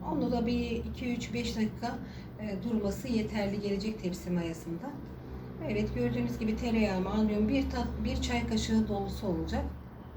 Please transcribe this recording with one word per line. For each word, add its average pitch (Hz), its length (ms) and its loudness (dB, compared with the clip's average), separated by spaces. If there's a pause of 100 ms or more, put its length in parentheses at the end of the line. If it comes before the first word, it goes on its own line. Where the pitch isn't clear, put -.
(120)
Onu 240 200 2
da 233 160 2
bir 240 240 0
iki, 240 420 -2
üç, - 200 -4
beş 226 240 -2
dakika, 226 380 0 (440)
e, 208 240 -4
durması 202 440 0
yeterli 208 540 2
gelecek 202 380 0
tepsi 180 320 -2
mayasında. 170 600 -2 (800)
Evet, 214 260 0
gördüğünüz 240 440 0
gibi 214 160 2
tereyağımı 208 540 2
alıyorum. 214 380 4
Bir 269 220 4
tat-, 233 340 -2
bir 262 180 0
çay 240 260 2
kaşığı 220 400 4
dolusu 196 400 -2
olacak. 180 380 0 (500)